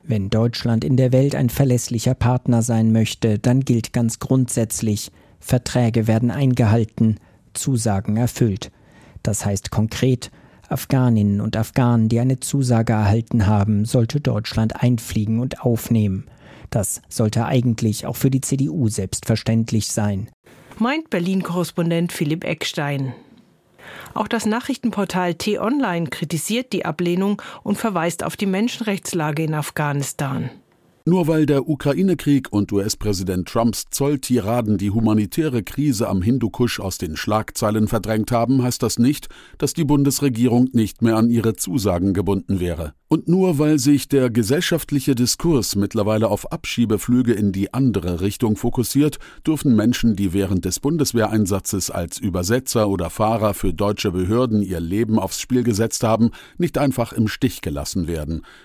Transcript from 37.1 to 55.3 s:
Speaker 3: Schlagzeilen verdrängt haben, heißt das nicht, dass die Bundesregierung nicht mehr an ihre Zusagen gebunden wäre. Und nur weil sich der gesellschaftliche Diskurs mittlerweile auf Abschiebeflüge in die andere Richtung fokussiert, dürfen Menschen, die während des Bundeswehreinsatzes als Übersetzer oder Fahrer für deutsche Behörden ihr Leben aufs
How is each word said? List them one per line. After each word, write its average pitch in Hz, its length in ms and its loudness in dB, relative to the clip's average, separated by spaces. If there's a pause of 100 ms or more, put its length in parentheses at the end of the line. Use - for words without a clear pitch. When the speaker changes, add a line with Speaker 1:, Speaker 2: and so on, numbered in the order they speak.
Speaker 3:
Schlagzeilen 107 720 0
verdrängt 110 420 -2
haben, 120 320 2
heißt 123 200 -2
das 117 180 0
nicht, 135 280 2 (300)
dass - 160 -2
die 170 100 0
Bundesregierung 131 880 2
nicht 110 300 0
mehr 113 140 4
an 117 120 4
ihre 117 260 2
Zusagen 98 600 0
gebunden 95 460 -2
wäre. 82 340 -4 (140)
Und 160 200 0
nur 180 300 2
weil 151 200 4
sich 135 300 2
der 127 220 2
gesellschaftliche 135 840 0
Diskurs 123 600 0
mittlerweile 107 520 0
auf 101 220 -2
Abschiebeflüge 120 840 0
in 98 180 0
die 98 220 -4
andere 92 480 0
Richtung 107 340 0
fokussiert, 139 640 0 (280)
dürfen 143 300 2
Menschen, 113 400 2
die 95 160 0
während 95 320 0
des 90 160 -4
Bundeswehreinsatzes 107 1120 0
als 87 260 -6
Übersetzer 107 720 0
oder 90 220 -2
Fahrer 107 420 0
für 92 220 -2
deutsche 101 380 0
Behörden 107 500 2
ihr 92 180 -4
Leben 107 380 0
aufs - 220 -4